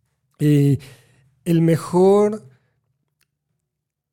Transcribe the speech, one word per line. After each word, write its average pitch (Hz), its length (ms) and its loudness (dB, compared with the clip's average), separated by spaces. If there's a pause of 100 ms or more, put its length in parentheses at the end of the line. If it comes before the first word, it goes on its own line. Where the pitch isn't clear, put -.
(400)
eh, 143 380 2 (640)
el 165 180 -2
mejor 196 840 0 (1700)